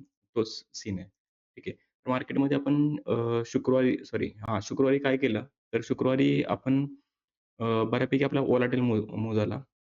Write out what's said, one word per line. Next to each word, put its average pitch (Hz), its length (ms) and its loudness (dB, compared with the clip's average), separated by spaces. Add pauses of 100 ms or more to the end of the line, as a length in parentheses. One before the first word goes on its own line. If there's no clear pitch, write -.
तोच - 680 -6
सीन 101 260 -8
आहे. 92 100 -12 (480)
ठीक - 100 -20
आहे, 95 60 -8
तर - 380 -12
मार्केटमध्ये 131 460 0
आपण, 147 400 0 (100)
अ, 117 400 0
शुक्रवारी, 131 580 2
सॉरी, - 220 -4
हां, 107 360 -4
शुक्रवारी 135 360 0
काय 135 180 0
केलं? 127 280 -2 (280)
तर 117 120 0
शुक्रवारी 135 580 2
आपण, 139 440 0 (720)
अ, 113 240 2
बऱ्यापैकी 131 420 2
आपला 139 160 0
व्होलॅटाइल 123 420 2
मूव्ह, 110 320 0
मूव्ह 110 220 -2
झाला. 107 260 0 (180)